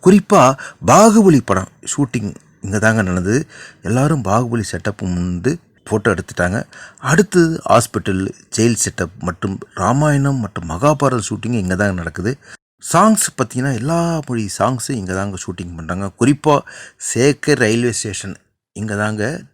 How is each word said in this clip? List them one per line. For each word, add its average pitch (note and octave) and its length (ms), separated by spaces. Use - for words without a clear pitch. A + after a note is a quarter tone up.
குறிப்பா F3+ 540
பாகுபலி G3 580
படம் F#2+ 240
ஷூட்டிங் A#2 380
இங்க G2+ 180
தாங்க A2 240
நடந்தது. F#2 440
எல்லாரும் C3+ 400
பாகுபலி A2+ 400
செட்டப் - 280
முந்து F2+ 580
ஃபோட்டோ G#2 280
எடுத்துட்டாங்க. F2+ 460
அடுத்து E3 720
ஹாஸ்பிட்டல், G2 600
ஜெயில் A2+ 260
செட்டப் F2+ 420
மற்றும் F2+ 400
ராமாயணம் C#3 600
மற்றும் G2 340
மகாபாரத C3 580
ஷூட்டிங் A2 240
இங்க F#2 240
தான் G2 180
நடக்குது. F2+ 440
சாங்ஸ் G#3 340
பார்த்தீங்கன்னா, B2+ 380
எல்லா E3 520
மொழி A2+ 320
சாங்ஸும் B2 320
இங்க F#2+ 240
தாங்க F#2+ 220
ஷூட்டிங் F2 400
பண்றாங்க. F2+ 340
குறிப்பா C#3+ 400
சேகர் C#3 420
ரயில்வே A#2 360
ஸ்டேஷன் G2 440
இங்க G#2+ 240
தாங்க G#2+ 460